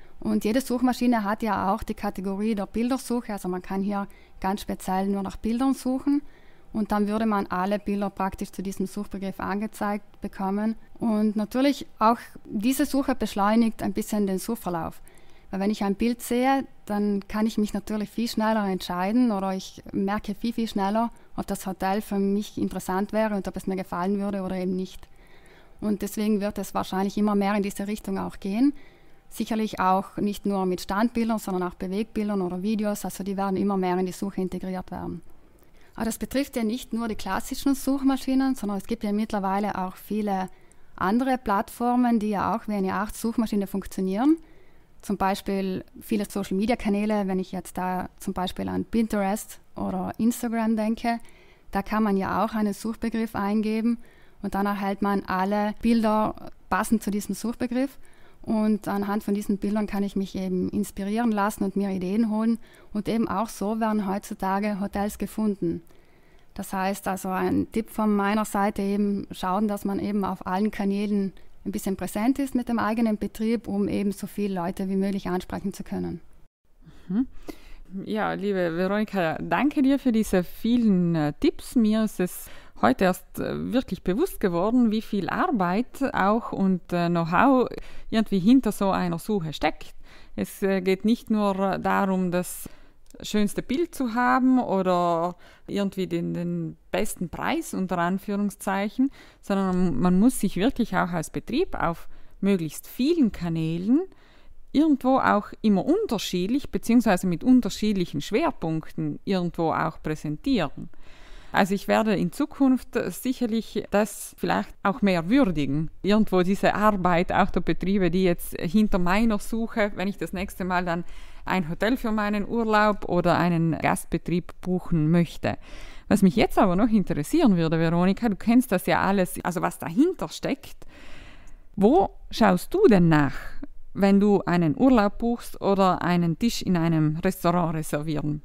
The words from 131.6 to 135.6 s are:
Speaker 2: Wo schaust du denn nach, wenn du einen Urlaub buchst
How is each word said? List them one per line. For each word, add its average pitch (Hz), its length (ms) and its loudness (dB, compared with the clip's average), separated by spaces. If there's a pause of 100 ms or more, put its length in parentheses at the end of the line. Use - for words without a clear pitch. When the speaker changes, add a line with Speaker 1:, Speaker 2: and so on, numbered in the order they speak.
Speaker 2:
Wo 254 340 6 (200)
schaust 190 440 4
du 392 120 8
denn 185 220 10
nach, 147 260 6 (600)
wenn 196 260 6
du 202 220 6
einen 170 340 2
Urlaub 233 400 6
buchst - 460 -4